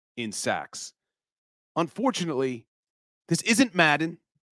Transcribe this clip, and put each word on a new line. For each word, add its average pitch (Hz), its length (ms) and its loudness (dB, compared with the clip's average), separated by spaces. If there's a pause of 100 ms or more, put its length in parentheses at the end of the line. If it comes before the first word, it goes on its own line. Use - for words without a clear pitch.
(160)
in 117 140 -6
sacks. - 640 -6 (800)
Unfortunately, 156 920 -2 (600)
this 165 160 0
isn't 220 320 2
Madden, 160 440 2 (340)